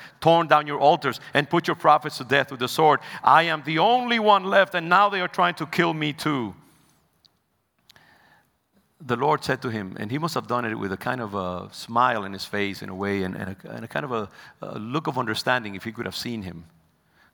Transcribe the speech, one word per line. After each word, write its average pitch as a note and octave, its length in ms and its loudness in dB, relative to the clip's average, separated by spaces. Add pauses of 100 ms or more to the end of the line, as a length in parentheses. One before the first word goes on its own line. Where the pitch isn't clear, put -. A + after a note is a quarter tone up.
(200)
torn E3 280 4
down D3+ 200 2
your D3 100 -6
altars, C#3+ 440 2 (120)
and D3 160 2
put E3+ 180 2
your E3+ 100 0
prophets D3+ 400 4
to C3 80 -10
death C3+ 260 2
with C3 80 -10
the B2 80 -2
sword. D3+ 320 4 (240)
I D3+ 200 8
am D#3+ 200 -2
the D#3 160 0
only A#3 400 2
one G#3 240 4
left, G3 320 4
and E3 140 -2
now G3 180 6
they G3 140 -2
are F3+ 80 -2
trying F3 260 0
to D#3 120 -6
kill E3+ 260 2
me D3+ 180 -4
too." C3+ 420 -4 (2500)
The B2 160 -4
Lord C#3+ 300 0
said C3 160 -2
to B2+ 80 -4
him, G#2 300 -6
and G#2+ 120 -6
he C#3 60 -2
must D#3+ 180 -4
have A2+ 120 -4
done A#2+ 180 -2
it A2 100 -4
with G2+ 160 -6
a F#2+ 60 -4
kind B2+ 240 -6
of G#2 120 -8
a F#2 380 -6
smile A#2 540 0
in G2 80 -10
his F#2+ 100 -10
face G2+ 380 -4
in G2+ 80 -10
a F#2+ 60 -12
way, G2 280 -2
and, F#2 120 -4
and F#2+ 200 -8
a, - 160 -16
and A2+ 140 -10
a - 20 -14
kind C#3+ 160 -4
of C3 80 -8
a, G#2+ 180 -4 (320)
a B2 180 -10
look C3 280 -6
of C3+ 100 -4
understanding A2+ 580 -2
if F#2 100 -12
he A2+ 80 -8
could A2 120 -8
have F#2+ 120 -8
seen A#2 240 -8
him. E2+ 240 -12 (680)